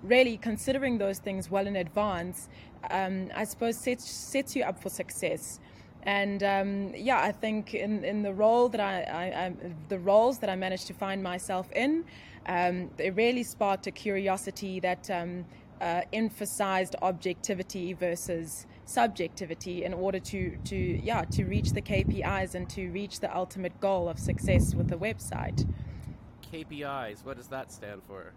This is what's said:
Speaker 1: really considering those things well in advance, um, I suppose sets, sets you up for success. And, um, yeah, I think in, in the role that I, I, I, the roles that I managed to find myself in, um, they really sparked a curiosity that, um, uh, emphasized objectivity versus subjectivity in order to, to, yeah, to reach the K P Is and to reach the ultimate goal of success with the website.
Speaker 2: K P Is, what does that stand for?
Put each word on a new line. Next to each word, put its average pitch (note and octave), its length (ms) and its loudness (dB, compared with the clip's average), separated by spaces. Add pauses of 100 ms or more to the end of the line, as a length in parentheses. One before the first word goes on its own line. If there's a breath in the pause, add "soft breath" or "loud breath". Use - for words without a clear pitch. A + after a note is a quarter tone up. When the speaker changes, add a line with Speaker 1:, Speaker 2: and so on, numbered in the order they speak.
Speaker 1:
really A#3+ 340 6
considering B3 600 0
those G3 220 0
things F#3+ 280 -6
well G3 200 2
in G3+ 80 -2
advance, F3+ 720 -2 (420 loud breath)
um, F#3+ 460 0
I G#3+ 80 0
suppose A#3 340 -2
sets, B3 320 -2
sets - 460 -4
you B3 80 2
up - 180 -4
for G3 60 -6
success. - 720 -4 (440 loud breath)
And, G3+ 380 2
um, G3 540 2
yeah, A3+ 260 4
I F#3+ 80 4
think G#3+ 440 -2
in, G#3 300 0
in G#3 200 0
the G3 100 -2
role A3+ 360 6
that G#3+ 100 -2
I, G3 220 0
I, F3 420 -2
I, F3+ 100 -2 (340)
the F#3+ 120 -2
roles A3 400 8
that G3+ 100 0
I F#3 60 0
managed F#3 320 -2
to G3 60 -10
find G3 280 -2
myself F#3 480 -2
in, D4+ 340 4 (420 loud breath)
um, F3+ 500 2
they F3 160 0
really A#3 320 4
sparked G3 420 0
a G3 60 -4
curiosity F#3+ 880 -2
that, F#3 280 0
um, F3+ 360 -4 (360 loud breath)
uh, F3 220 2 (100)
emphasized G3 880 0
objectivity F#3 920 -2
versus E3+ 720 -4 (180 loud breath)
subjectivity F3+ 1000 0
in F3+ 100 -2
order F#3 240 0
to, F#3 460 -4
to, G3 120 -4
yeah, F3+ 500 0
to - 180 2
reach G3+ 280 2
the G#3 80 2
K G3+ 220 0
P G3 200 2
Is F#3+ 340 0
and F3+ 140 -4
to F#3+ 200 -6
reach G3 300 -6
the - 160 -2
ultimate F3+ 440 -4
goal F#3+ 280 2
of E3 100 -6
success - 560 4
with - 140 2
the - 100 0
website. - 720 -2 (680 loud breath)
Speaker 2:
K D#3+ 240 -12
P D3+ 180 -10
Is, B2+ 420 -6
what C3+ 120 -8
does A#2+ 120 -18
that C3 220 -8
stand G2+ 380 -12
for? F#2 280 -14